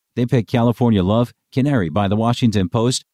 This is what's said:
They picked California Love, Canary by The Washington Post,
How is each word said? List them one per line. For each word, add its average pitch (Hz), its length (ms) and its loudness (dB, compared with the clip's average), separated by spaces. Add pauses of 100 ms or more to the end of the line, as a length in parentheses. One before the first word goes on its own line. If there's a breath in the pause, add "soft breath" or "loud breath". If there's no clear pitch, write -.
(180)
They 123 80 -2
picked 120 260 -2
California 117 500 2
Love, 110 300 0 (220)
Canary 131 340 0
by 95 220 -2
The 104 80 0
Washington 110 500 0
Post, 117 460 -2